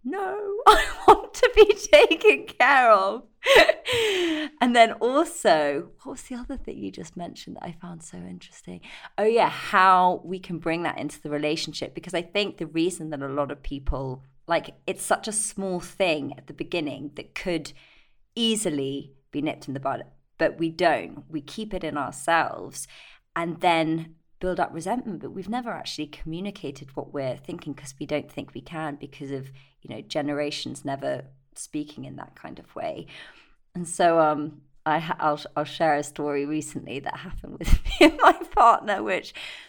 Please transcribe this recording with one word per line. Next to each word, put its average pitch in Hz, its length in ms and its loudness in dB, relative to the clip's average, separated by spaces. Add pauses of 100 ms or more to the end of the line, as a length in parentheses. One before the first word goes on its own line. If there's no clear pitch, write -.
"No, 381 300 -6 (280)
<laughs> - 40 6
I - 200 8 (200)
want - 280 6
to - 200 4
be 415 200 10
taken 427 720 6
care 254 440 4
of." 208 340 4 (200)
<laughs> 508 180 8 (1000)
And 240 140 2
then 226 200 6
also, 175 960 0 (120)
what 277 100 -14
was 262 100 -16
the - 120 -14
other 247 220 -10
thing - 220 -12
you 190 120 -10
just 180 260 -16
mentioned 175 400 -14
that - 80 -14
I 175 160 -12
found 175 220 -16
so - 160 -18
interesting? 180 600 -18 (380)
Oh 202 60 2
yeah, 226 260 4
how 185 720 4
we 185 160 -8
can 175 180 -8
bring 165 240 -2
that 160 160 -4
into 143 220 -10
the 147 100 -10
relationship. 151 640 -4
Because 170 200 -14
I 170 80 -2
think 196 340 -4
the 165 100 -8
reason 165 440 -2
that 139 120 -8
a 139 60 -6
lot 143 240 -2
of 139 100 -14
people, 135 600 -6 (240)
like, 165 220 -2 (160)
it's 190 180 -6
such - 240 -2
a 214 40 -8
small 196 460 -4
thing 156 580 -4
at - 120 -20
the 156 60 -16
beginning 147 600 -8
that - 200 -16
could 165 380 -6 (600)
easily 156 800 -2 (180)
be 147 120 -6
nipped - 260 -6
in 131 60 -8
the 135 60 -8
bud, 135 240 -6 (340)
but 160 200 0
we 165 120 -2
don't. 156 600 -2
We 156 120 -8
keep 214 320 -12
it 175 100 -8
in 151 120 -6
ourselves 135 920 -2 (480)
and 165 240 -4
then 165 560 0 (240)
build 185 180 -2
up 175 140 -2
resentment, 190 480 -6
but - 100 -12
we've 185 180 -12
never 240 220 -6
actually - 380 -8
communicated 160 880 -10
what - 160 -12
we're 131 240 -6
thinking - 380 -12
'cause - 260 -18
we 151 60 -8
don't 147 240 -6
think - 240 -12
we - 60 -12
can 156 360 -10
because 135 340 -14
of, 135 200 -10 (320)
you - 120 -16
know, 110 80 -12
generations 143 840 -6
never 135 420 -6 (280)
speaking 147 500 -10
in 139 120 -14
that - 180 -16
kind - 240 -18
of - 160 -20
way. - 320 -8 (680)
And 175 140 -8
so, 170 320 4
um, 151 420 0 (240)
I 156 140 2
ha-, 160 180 -4
I'll, 147 220 0 (140)
I'll 151 100 -2
share 151 320 0
a 147 60 -2
story 143 440 -4
recently 147 540 -8
that - 180 -8
happened - 400 -12
with - 140 6
<laughs> - 280 4
me 294 80 12
and 320 140 2
my - 100 10 (220)
partner, 220 480 4
which 196 320 -4 (340)